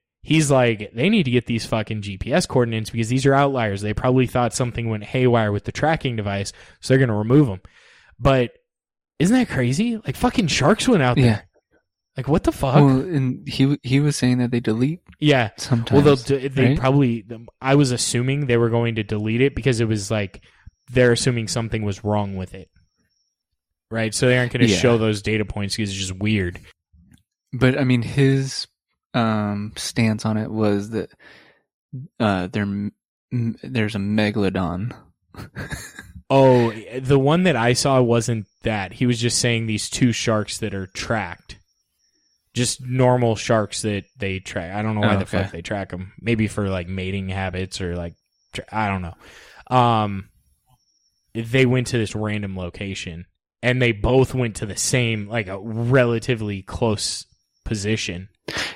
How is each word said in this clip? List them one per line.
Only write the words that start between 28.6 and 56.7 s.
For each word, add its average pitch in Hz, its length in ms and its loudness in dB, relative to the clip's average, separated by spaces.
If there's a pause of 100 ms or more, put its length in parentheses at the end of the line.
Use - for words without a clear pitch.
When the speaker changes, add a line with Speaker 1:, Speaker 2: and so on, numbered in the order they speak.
Speaker 2:
um, 107 640 -2
stance 110 500 -2
on 110 100 0
it 110 140 -4
was 104 400 0
that, 110 180 -6 (1120)
uh, 95 280 0
there 107 160 -4
m-, 101 280 -4 (400)
m-, 113 300 -4
there's 107 320 -2
a 104 40 -4
megalodon. 101 960 -2 (420)
<laughs> - 80 -16 (920)
Speaker 1:
Oh, 127 380 6 (260)
the 131 200 2
one 147 240 4
that 170 140 4
I 120 180 2
saw 135 260 2
wasn't 117 460 2 (160)
that. 104 320 -4
He - 100 -2
was 120 160 2
just 120 180 0
saying 117 280 0
these 107 240 -4
two 123 220 2
sharks 107 460 -2
that 104 140 -8
are 95 140 -8
tracked. - 720 -8 (960)
Just 120 260 -4
normal 127 560 2
sharks 107 460 -2
that 104 220 -4 (120)
they 95 220 -6
track. 90 360 -10
I 104 60 -4
don't 107 140 -2
know 107 80 -2
why 107 140 2
Speaker 2:
Oh, - 20 0
Speaker 1:
the 95 80 -2
fuck 95 220 -2
Speaker 2:
okay. - 100 -18
Speaker 1:
they - 40 -10
track 98 300 -8
'em. 92 200 -12 (100)
Maybe 110 260 0
for, 101 220 -4
like, 90 180 -4
mating 95 400 -6
habits 92 540 -6
or, 87 140 -4
like, 85 180 -8 (400)
tra-, - 180 -12
I 107 160 -2
don't 95 140 -2
know. - 720 -8
Um, 107 540 2 (1040)
they 117 320 0
went 123 220 0
to 123 100 -2
this 107 160 -4
random 104 420 -6
location, 92 680 -10 (360)
and 123 200 0
they 120 100 4
both 117 420 2
went 120 220 -2
to - 100 -8
the 95 120 -10
same, 113 500 -2
like, 110 200 -6
a 98 120 -10
relatively 113 1000 0
close - 640 -4 (400)